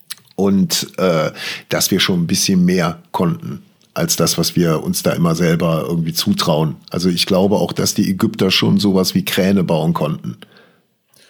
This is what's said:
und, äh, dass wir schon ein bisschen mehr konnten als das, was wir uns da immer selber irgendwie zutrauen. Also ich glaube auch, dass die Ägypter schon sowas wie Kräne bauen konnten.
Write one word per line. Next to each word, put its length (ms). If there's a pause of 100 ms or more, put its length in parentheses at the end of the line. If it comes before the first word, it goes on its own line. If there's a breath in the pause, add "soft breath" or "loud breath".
(360)
und, 520 (120)
äh, 320 (380 loud breath)
dass 200
wir 100
schon 220
ein 60
bisschen 360
mehr 380 (100)
konnten 520 (320)
als 200
das, 220
was 180
wir 280
uns 200
da 100
immer 200
selber 540
irgendwie 260
zutrauen. 640 (160)
Also 180
ich 160
glaube 300
auch, 180
dass 220
die 140
Ägypter 420
schon 260
sowas 380
wie 100
Kräne 380
bauen 300
konnten. 440 (920 soft breath)